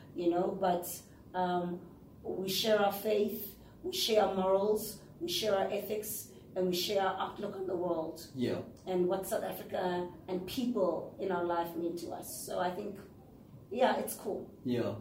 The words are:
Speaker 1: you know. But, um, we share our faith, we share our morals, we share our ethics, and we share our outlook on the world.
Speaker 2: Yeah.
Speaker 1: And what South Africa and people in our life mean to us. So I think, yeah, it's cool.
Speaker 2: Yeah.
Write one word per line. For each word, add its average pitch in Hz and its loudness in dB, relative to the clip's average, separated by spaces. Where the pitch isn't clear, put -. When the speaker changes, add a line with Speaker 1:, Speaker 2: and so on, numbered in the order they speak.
Speaker 1:
you 175 2
know. 190 2
But, 175 2
um, 180 0
we 190 -2
share 214 4
our 202 4
faith, 214 0
we - -4
share 214 6
our 190 2
morals, 196 4
we 339 -4
share 214 2
our 190 4
ethics, - -4
and 185 2
we 175 4
share 196 2
our 190 2
outlook 196 -4
on 190 -4
the 185 0
world. 165 -2
Speaker 2:
Yeah. 113 0
Speaker 1:
And 180 4
what 190 0
South 208 0
Africa 180 -2
and 185 -2
people 214 0
in 190 -2
our 170 0
life 170 0
mean 170 -2
to - -8
us. - -10
So 196 -2
I 180 2
think, 202 -6
yeah, 233 4
it's - -4
cool. - -6
Speaker 2:
Yeah. 110 0